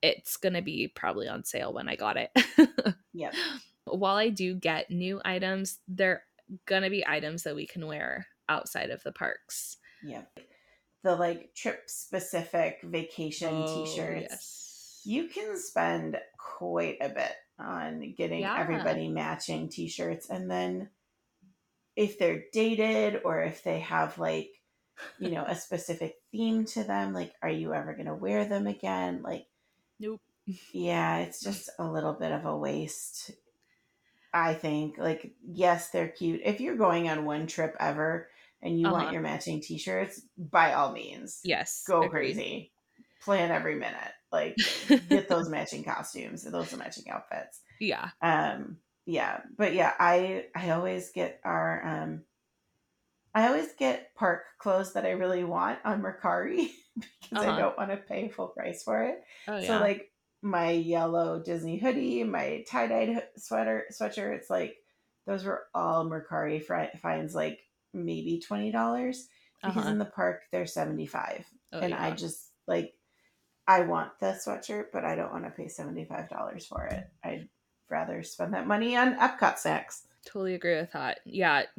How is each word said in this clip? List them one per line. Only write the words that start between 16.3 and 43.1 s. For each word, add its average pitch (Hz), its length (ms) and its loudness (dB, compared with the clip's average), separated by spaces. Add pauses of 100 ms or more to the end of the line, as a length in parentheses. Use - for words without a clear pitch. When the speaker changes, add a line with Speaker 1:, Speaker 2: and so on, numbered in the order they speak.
Speaker 2:
quite - 640 -4
a - 80 0
bit - 240 -2 (260)
on 156 580 -8
getting 165 260 -2
Speaker 1:
Yeah. - 140 -2
Speaker 2:
everybody 160 520 0
matching 160 600 -4
t-shirts. 165 600 -6
And 185 220 -6
then 180 400 -2 (1040)
if 208 240 2
they're 165 340 2
dated 220 720 4
or 160 180 2
if 160 200 -4
they 165 180 0
have, - 380 0
like, 160 320 0 (680)
you 185 120 -4
know, 165 140 -4
Speaker 1:
<laughs> - 40 -4
Speaker 2:
a 175 60 -2
specific 165 640 -6 (160)
theme 220 340 2
to 220 180 -4
them, 196 300 0
like, 175 180 -4 (100)
are 165 80 0
you 160 240 -2
ever 156 200 -4
gonna 156 220 -6
wear 202 280 0
them 202 220 0
again? 185 560 -2
Like, - 240 -8 (520)
Speaker 1:
Nope. 214 220 -6 (520)
Speaker 2:
yeah, 170 460 2
it's 165 240 -6
just - 360 -6
a 165 120 -4
little 156 240 -2
bit 160 180 -2
of 156 120 -2
a 156 120 -2
waste, 147 760 -6 (1000)
I 165 220 4
think. 151 440 -2
Like, 160 360 -2 (120)
yes, 175 440 4
they're 165 180 0
cute. 165 360 -2
If 208 160 2
you're 294 160 -2
going 175 320 4
on 151 160 0
one 151 220 -2
trip 160 340 -2
ever 156 480 0 (340)
and 170 160 0
you 170 120 6
want 170 160 4
Speaker 1:
Uh-huh. 160 60 -2
Speaker 2:
your 165 100 -2
matching 156 380 -4
t-shirts, 185 640 -4 (140)
by 165 380 6
all 135 180 4
means, - 520 -12
Speaker 1:
Yes, - 420 -2
Speaker 2:
go 170 160 6
Speaker 1:
agreed. 180 80 4
Speaker 2:
crazy. 147 640 -2 (500)